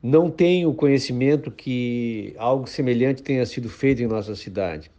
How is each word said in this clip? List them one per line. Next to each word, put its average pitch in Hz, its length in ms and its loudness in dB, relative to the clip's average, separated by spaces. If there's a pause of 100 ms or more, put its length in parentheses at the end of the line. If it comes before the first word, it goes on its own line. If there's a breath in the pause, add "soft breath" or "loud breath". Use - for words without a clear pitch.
Não 156 280 4
tenho 175 420 2
conhecimento 139 760 2
que 120 880 -4
algo 131 280 0
semelhante 131 560 0
tenha 131 220 0
sido 117 240 -8
feito 131 340 0
em 120 40 -2
nossa 107 280 -4
cidade 92 640 -6